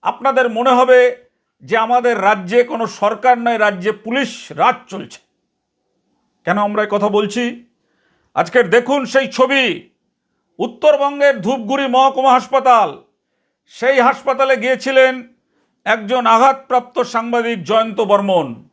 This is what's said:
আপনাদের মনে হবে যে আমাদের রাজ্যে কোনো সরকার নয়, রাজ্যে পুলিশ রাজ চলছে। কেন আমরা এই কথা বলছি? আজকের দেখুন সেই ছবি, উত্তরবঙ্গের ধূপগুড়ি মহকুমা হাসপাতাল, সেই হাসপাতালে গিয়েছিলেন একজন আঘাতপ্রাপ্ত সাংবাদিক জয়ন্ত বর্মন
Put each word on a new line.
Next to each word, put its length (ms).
আপনাদের 460
মনে 280
হবে 200
যে 120
আমাদের 280
রাজ্যে 360
কোনো 220
সরকার 520
নয়, 200
রাজ্যে 340
পুলিশ 380
রাজ 160
চলছে। 340
কেন 120
আমরা 240
এই 120
কথা 140
বলছি? 360
আজকের 340
দেখুন 360
সেই 200
ছবি, 260
উত্তরবঙ্গের 840
ধূপগুড়ি 540
মহকুমা 420
হাসপাতাল, 520
সেই 260
হাসপাতালে 560
গিয়েছিলেন 580
একজন 400
আঘাতপ্রাপ্ত 680
সাংবাদিক 500
জয়ন্ত 360
বর্মন 480